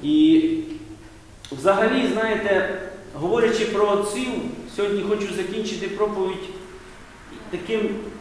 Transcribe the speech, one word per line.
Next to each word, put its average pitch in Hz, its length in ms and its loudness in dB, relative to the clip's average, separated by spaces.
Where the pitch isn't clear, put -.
І 156 460 6
взагалі, 202 600 2
знаєте, 202 680 0
говорячи 214 500 2
про 208 260 2
отців, 208 380 0
сьогодні 202 260 0
хочу 202 320 -2
закінчити 190 540 -4
проповідь 196 600 -2
таким 208 380 -2